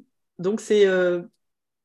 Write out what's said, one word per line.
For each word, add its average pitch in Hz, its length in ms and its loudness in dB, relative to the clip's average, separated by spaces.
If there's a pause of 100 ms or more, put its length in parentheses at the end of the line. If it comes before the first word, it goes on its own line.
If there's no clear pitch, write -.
(400)
donc, 202 200 -4
c'est, 208 260 2
euh, 180 360 0 (640)